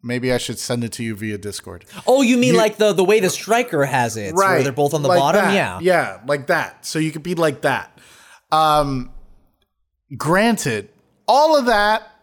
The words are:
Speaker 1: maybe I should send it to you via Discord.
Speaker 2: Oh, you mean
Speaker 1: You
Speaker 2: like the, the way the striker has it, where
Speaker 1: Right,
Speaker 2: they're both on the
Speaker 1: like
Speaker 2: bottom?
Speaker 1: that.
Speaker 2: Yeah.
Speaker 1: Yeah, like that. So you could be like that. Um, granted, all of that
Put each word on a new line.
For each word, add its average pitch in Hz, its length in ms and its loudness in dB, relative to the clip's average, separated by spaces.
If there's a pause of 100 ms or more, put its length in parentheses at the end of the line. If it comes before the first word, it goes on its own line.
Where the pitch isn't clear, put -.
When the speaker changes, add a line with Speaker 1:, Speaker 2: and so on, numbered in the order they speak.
Speaker 1:
maybe 123 300 -2
I 120 60 2
should 120 200 -6
send 120 240 -4
it 117 100 -6
to - 100 -10
you 113 120 -6
via 104 220 -8
Discord. 92 480 -14 (220)
Speaker 2:
Oh, 262 160 4
you 247 160 4
mean 247 160 4
Speaker 1:
You 226 40 6
Speaker 2:
like 214 200 0
the, 208 160 2
the 185 100 2
way 208 160 4
the 185 80 0
striker 202 560 -2
has 123 320 -2
it, 104 180 -8
where 190 140 4
Speaker 1:
Right, 170 140 2
Speaker 2:
they're 120 100 -2
both 143 220 0
on 151 80 -2
the 147 60 0
Speaker 1:
like 180 100 4
Speaker 2:
bottom? 170 240 2
Speaker 1:
that. 190 120 0
Speaker 2:
Yeah. 117 280 -2
Speaker 1:
Yeah, 139 440 0
like 139 200 -4
that. 147 400 -4
So - 120 -6
you 160 120 -2
could 147 140 -12
be 175 100 -4
like 156 280 0
that. 120 360 -4 (520)
Um, 151 640 0 (1040)
granted, 165 720 0 (400)
all 294 300 4
of 247 80 0
that 214 440 0 (120)